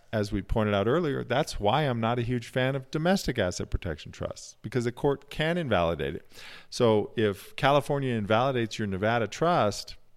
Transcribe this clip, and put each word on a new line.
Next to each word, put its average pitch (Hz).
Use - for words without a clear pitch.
as 104
we 101
pointed 107
out 101
earlier, 139
that's 120
why 117
I'm 123
not 117
a 120
huge 120
fan 131
of 135
domestic 165
asset 95
protection -
trusts, -
because 117
the 120
court 139
can 165
invalidate 85
it. -
So 110
if 104
California 139
invalidates 113
your 107
Nevada 107
trust, 151